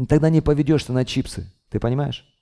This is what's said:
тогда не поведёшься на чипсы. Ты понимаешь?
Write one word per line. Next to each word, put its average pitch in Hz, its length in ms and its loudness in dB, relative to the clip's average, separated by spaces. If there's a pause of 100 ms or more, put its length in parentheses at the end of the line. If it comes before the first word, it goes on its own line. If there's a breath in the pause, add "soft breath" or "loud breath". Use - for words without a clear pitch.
тогда 151 220 4
не 160 100 4
поведёшься 147 520 0
на 127 120 0
чипсы. - 480 -6 (180)
Ты 107 80 -4
понимаешь? 127 460 -4 (180)